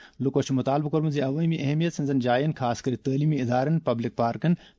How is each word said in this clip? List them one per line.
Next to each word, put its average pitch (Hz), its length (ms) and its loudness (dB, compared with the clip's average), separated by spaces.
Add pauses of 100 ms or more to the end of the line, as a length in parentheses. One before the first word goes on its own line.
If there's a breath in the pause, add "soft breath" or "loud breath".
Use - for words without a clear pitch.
(200 loud breath)
لُکو 135 220 0
چھُ 135 120 -4
مُطالبہٕ 139 360 0
کوٚرمُت 156 220 0
زِ 143 80 -2
عوٲمی 160 400 0
اہمیت 156 340 0
سٕنزن 139 240 0
جاین، 127 340 2
خاص 120 300 -2
کٔرِتھ 127 200 -2
تعلیٖمی 143 380 0
ادارن، 127 380 2
پبلک 120 380 -2
پارکن، 117 380 2 (240 loud breath)